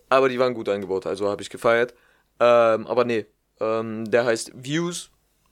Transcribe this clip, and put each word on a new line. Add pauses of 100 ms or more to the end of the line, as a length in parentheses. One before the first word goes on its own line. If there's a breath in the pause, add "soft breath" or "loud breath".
aber
die
waren
gut
eingebaut,
also
hab
ich
gefeiert. (460 soft breath)
Ähm,
aber
nee, (340)
ähm,
der
heißt
Views, (420)